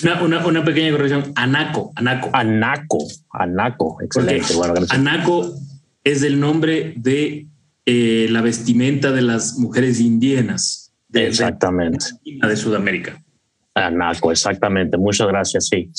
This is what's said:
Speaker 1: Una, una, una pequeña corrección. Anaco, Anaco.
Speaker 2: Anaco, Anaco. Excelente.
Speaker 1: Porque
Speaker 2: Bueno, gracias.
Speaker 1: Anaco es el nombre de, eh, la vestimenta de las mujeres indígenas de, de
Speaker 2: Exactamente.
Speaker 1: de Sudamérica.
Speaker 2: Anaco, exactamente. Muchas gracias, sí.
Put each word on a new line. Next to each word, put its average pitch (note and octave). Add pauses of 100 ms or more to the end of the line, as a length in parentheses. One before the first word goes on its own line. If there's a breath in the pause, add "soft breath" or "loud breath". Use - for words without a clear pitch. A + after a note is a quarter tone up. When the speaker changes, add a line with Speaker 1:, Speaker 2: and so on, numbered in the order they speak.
Speaker 1:
Una, E3+
una, E3
una D#3+
pequeña D#3+
corrección. C#3+ (100)
Anaco, C#3
Anaco. B2+
Speaker 2:
Anaco, A#2+ (340)
Anaco. F#2
Excelente. -
Speaker 1:
Porque E2
Speaker 2:
Bueno, F2
gracias. F2+
Speaker 1:
Anaco E3+ (520)
es C#3
el C#3+
nombre D#3
de, C#3+ (380)
eh, A2+
la A#2
vestimenta B2+
de C3
las A#2
mujeres B2
indígenas A#2 (140)
de, A2+
de -
Speaker 2:
Exactamente. F2+ (180)
Speaker 1:
de A2+
Sudamérica. G2 (560)
Speaker 2:
Anaco, E2+
exactamente. F#2+
Muchas G2+
gracias, G2
sí. F2+